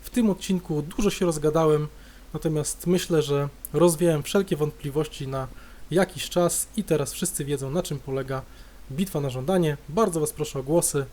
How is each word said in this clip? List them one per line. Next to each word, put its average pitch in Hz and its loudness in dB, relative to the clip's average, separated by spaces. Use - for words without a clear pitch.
W - -16
tym 226 2
odcinku 175 -2
dużo 190 0
się - 0
rozgadałem, 151 2
natomiast 151 -2
myślę, 175 2
że 143 0
rozwiałem 160 4
wszelkie 196 0
wątpliwości 147 -4
na 135 -4
jakiś 175 0
czas 175 2
i 208 -2
teraz - 0
wszyscy - -4
wiedzą, 135 -4
na 170 0
czym 151 -4
polega 131 -4
bitwa 156 -2
na 139 -2
żądanie. 151 2
Bardzo 175 2
was 147 0
proszę 147 -6
o 135 -4
głosy 143 2